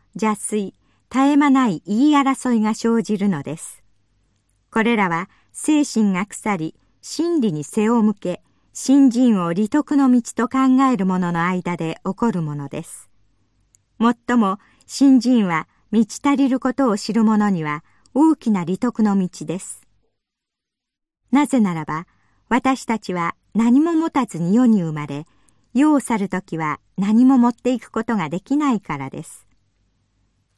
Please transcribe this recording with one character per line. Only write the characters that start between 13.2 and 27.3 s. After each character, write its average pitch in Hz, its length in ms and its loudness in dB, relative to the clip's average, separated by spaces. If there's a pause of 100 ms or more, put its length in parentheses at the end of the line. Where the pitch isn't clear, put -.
も 233 140 4
っ 233 60 -4 (100)
と 247 100 0
も、 202 220 0 (260)
信 262 360 4
心 233 260 2
は 160 200 -4 (240)
満 214 280 0
ち - 60 -6
足 285 120 2
り 269 120 2
る 254 100 0
こ 254 140 -2
と 269 160 0
を 202 80 0
知 - 160 -8
る 208 100 2
者 214 260 2
に 175 140 -2
は 147 200 -8 (300)
大 311 220 4
き - 160 -4
な 185 120 0
利 180 160 -4
得 233 240 -2
の 202 140 2
道 180 280 -4
で 160 140 -8
す。 - 220 -18 (1500)
な 285 140 2
ぜ 269 140 0
な 190 140 0
ら 156 120 -8
ば、 156 220 -8 (400)
私 262 380 0
た 226 120 -2
ち - 160 -8
は 170 220 -6 (180)
何 233 280 4
も 339 120 0
持 320 160 0
た 262 160 -2
ず 165 140 -12
に 170 160 0
世 254 100 4
に 220 160 4
生 160 120 -6
ま 147 120 -10
れ、 143 200 -10 (480)
世 302 200 2
を 285 60 2
去 233 180 -2
る 196 120 -2
と 185 120 -6
き - 160 -10
は 151 220 -4 (180)
何 220 280 2
も 269 120 6